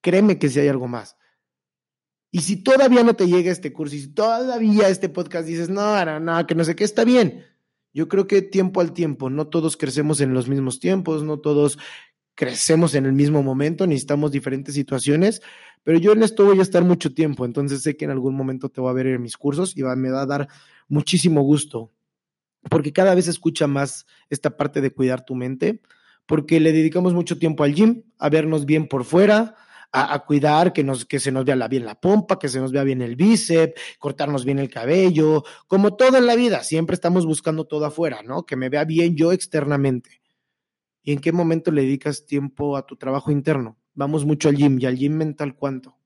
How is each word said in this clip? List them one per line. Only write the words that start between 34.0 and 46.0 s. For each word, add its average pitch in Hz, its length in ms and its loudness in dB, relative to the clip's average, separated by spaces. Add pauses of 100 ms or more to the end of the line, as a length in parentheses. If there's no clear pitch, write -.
bien 139 140 -2
el 135 100 -6
cabello, 156 720 2 (240)
como 196 300 2
todo 254 200 6
en 247 100 6
la 240 100 4
vida, 233 260 0
siempre 160 320 -2
estamos 175 320 0
buscando 156 400 -4
todo 151 180 -4
afuera, 147 380 -4
¿no? 135 240 -8
Que 135 100 -8
me 131 140 -4
vea 147 140 -2
bien 165 320 0
yo 165 160 2
externamente. 139 880 -2 (800)
¿Y 147 100 -4
en 143 60 -2
qué 165 140 -2
momento 165 380 0
le 147 120 0
dedicas 139 440 -4
tiempo 143 500 -6
a 135 100 -8
tu - 80 -20
trabajo 135 380 -6
interno? 135 460 -4 (160)
Vamos 143 320 -4
mucho 147 240 2
al 143 60 2
gym, 139 220 4
¿y 123 60 -2
al 127 120 -2
gym 143 180 -2
mental 151 420 -6
cuánto? 131 480 -10